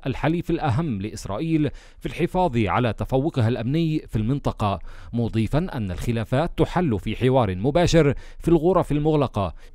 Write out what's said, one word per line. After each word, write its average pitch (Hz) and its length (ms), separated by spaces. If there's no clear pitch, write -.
الحليف 156 440
الأهم 147 500
لإسرائيل 143 680
في - 80
الحفاظ 175 520
على 107 340
تفوقها 131 560
الأمني 151 500
في - 180
المنطقة، 107 600
مضيفا 113 460
أن 127 320
الخلافات 120 680
تحل 151 400
في 104 180
حوار 120 400
مباشر 143 580
في - 100
الغرف 165 440
المغلقة 143 640